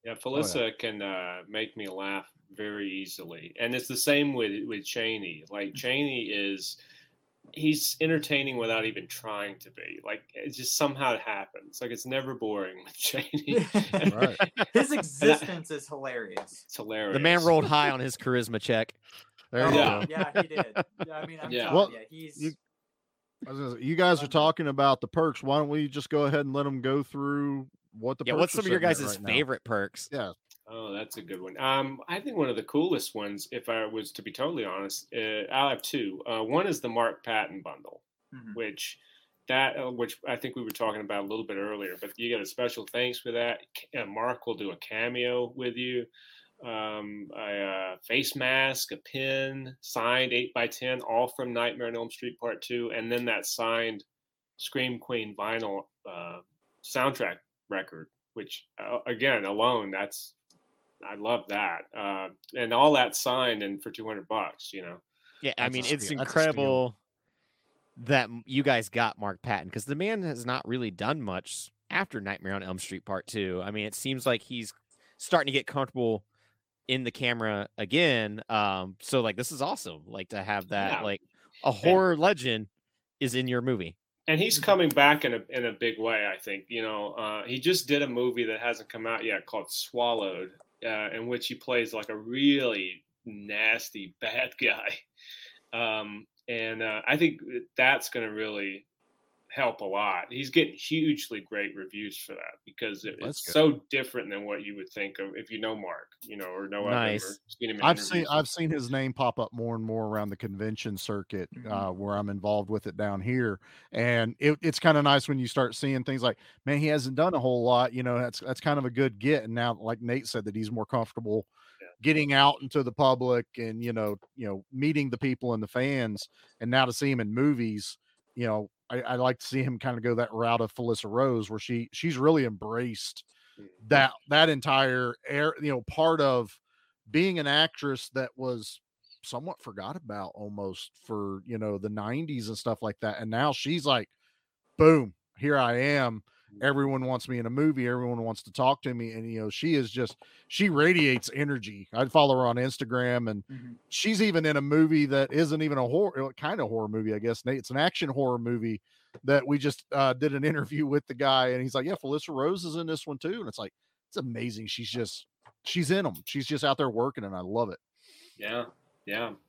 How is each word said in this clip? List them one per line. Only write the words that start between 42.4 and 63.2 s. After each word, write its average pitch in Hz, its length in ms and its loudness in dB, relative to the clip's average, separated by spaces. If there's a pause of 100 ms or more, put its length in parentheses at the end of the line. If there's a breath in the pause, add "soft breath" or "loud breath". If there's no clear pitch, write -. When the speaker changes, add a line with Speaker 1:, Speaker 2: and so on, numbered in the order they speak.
Speaker 1:
special 120 460 -4
thanks 123 260 -2
for 120 140 -8
that. 117 300 -2 (120)
K-, - 280 -12
uh, 107 40 -4
Mark 113 400 -4
will 117 80 -4
do 98 160 -6
a 87 80 -10
cameo 123 800 -2
with 123 200 -4
you, 123 300 -4 (580 soft breath)
um, 107 720 -8
a, 101 280 -4
uh, 95 340 -4 (100)
face 135 280 0
mask, 131 560 0
a 98 60 -10
pin, 135 840 -4
signed 123 520 2
eight-by-ten, 123 680 -2
all 120 280 2
from 123 220 -6
Nightmare 117 360 -2
on 117 80 -6
Elm 117 160 -6
Street 120 280 -10
Part 113 220 -6
Two, 120 300 -4
and 117 200 -4
then 120 140 0
that 107 220 0
signed 113 560 -2 (540)
Scream 127 420 -4
Queen 110 360 -6
vinyl, 104 520 -4 (200)
uh, 87 340 -12 (420)
soundtrack 127 540 -2 (320)
record, 92 400 -8 (260)
which, - 320 -12 (100)
uh, 107 300 -4
again, 120 380 2
alone, 107 440 2
that's 98 460 -8 (720)
I 101 80 -12
love 104 340 -2
that. 101 340 -2 (120)
Uh, 98 340 -4 (280)
and 117 160 0
all 143 200 8
that 123 220 4
signed 123 480 0